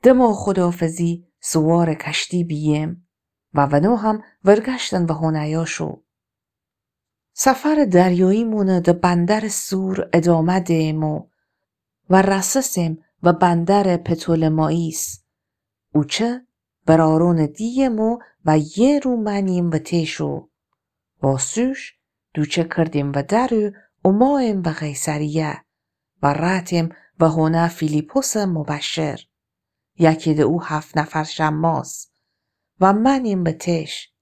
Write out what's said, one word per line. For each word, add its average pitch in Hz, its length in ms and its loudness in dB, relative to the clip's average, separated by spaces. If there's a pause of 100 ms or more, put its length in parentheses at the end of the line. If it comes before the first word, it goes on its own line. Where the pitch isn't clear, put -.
دما 247 300 6
خدافزی 175 920 -2 (120)
سوار 165 540 2
کشتی 156 500 -4
بیم 156 640 -4 (460)
و 143 120 4
ونو 147 300 2
هم 214 280 -4 (200)
ورگشتن 214 640 2
و 160 80 -2
هنیاشو. 156 880 -4 (1300)
سفر 285 580 0
دریایی 185 520 4
مونه 202 360 0
ده 175 140 2
بندر 180 540 0
سور 190 680 -6
ادامه 170 460 2
دیم 156 440 -2
و، 151 240 -6 (800)
و 190 120 6
رسسیم 190 840 -2 (200)
و 175 100 6
بندر 175 640 2
پتولمائیس. 160 1300 -2 (680)
اوچه 226 480 -2 (440)
برارون 160 600 4
دیمو 226 720 -2 (280)
و 156 140 4 (180)
یه 277 220 4
رو 254 180 -2
منیم 196 520 -2
و 160 80 -2
تیشو. 156 720 -4 (720)
واسوش 214 800 -2 (340)
دوچه 156 300 -2
کردیم 160 520 -2
و 139 80 -2
درو 214 480 0 (300)
اومایم 220 640 2
و 165 40 0
قیصریه 151 920 -4 (600)
و 143 120 2
راتیم 175 560 -2 (300)
و 160 100 6
هونه 160 380 2
فیلیپوس 156 680 -2
مبشر. 156 840 -4 (800)
یکی 160 340 2
ده 151 100 2
او 170 200 0
هفت 151 340 -8
نفر 156 260 -4
شماس 156 880 -4 (680)
و 190 140 4
منیم 226 500 0
به 160 100 0
تش. 165 680 -6